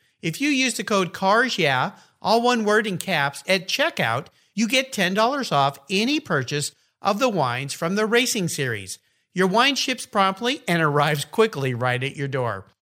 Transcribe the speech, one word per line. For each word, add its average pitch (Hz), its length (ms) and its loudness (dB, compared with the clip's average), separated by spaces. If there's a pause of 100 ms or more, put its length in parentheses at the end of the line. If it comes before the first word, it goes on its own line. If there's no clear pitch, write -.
(200)
If 160 180 -6
you 285 120 0
use 262 240 2
the 208 100 -6
code 190 300 0
cars 226 440 2
yeah, 147 340 2 (300)
all 226 200 4
one 240 240 2
word 214 200 2
in 185 120 -4
caps, 147 500 -2
at 185 180 2
checkout, 170 600 -2 (280)
you 214 140 0
get 262 240 0
ten 185 220 0
dollars 240 360 0
off 143 280 2 (100)
any 233 320 0
purchase 143 500 -2 (300)
of 208 180 0
the 262 120 2
wines 135 420 -2
from 170 220 -4
the 214 100 0
Racing 226 440 0
Series. 113 500 -6 (340)
Your 185 140 2
wine 247 280 4
ships 254 300 -4
promptly 208 640 0
and 170 140 2
arrives 147 420 2
quickly 143 480 0
right 123 320 -2
at 139 140 -8
your 139 100 -4
door. 117 380 -4 (180)